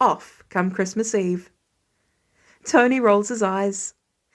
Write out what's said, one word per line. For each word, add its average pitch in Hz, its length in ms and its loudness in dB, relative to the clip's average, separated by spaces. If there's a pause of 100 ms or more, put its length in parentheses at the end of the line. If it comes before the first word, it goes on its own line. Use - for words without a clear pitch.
off - 480 -2
come 185 220 -2
Christmas 190 440 -4
Eve. 180 360 -2 (1120)
Tony 254 340 4
rolls 208 300 2
his 233 140 -8
eyes. 196 520 -4 (400)